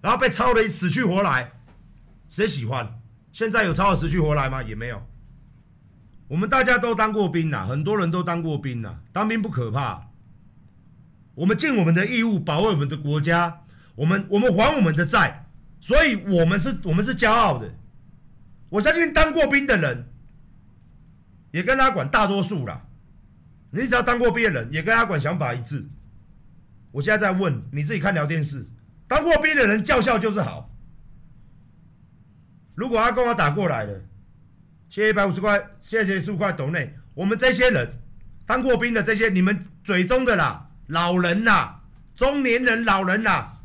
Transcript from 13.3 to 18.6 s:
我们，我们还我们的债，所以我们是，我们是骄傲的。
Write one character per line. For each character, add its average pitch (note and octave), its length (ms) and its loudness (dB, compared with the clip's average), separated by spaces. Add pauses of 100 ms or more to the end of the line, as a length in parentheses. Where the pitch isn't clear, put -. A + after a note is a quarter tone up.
我 B2 100 -4
们， G3 260 0
我 G3+ 80 2
们 A#3+ 140 4
还 A3+ 220 2
我 C#4 60 -2
们 E3 160 4
的 E3+ 100 0
债， F3+ 400 0 (340)
所 D4 240 4
以 B3+ 120 2
我 F#3 280 2
们 F#3 140 2
是， G3 240 0
我 E3+ 100 -2
们 F#3+ 120 2
是 B3 100 -2
骄 G#3+ 160 2
傲 G#3+ 280 4
的。 G2 140 -10 (1000)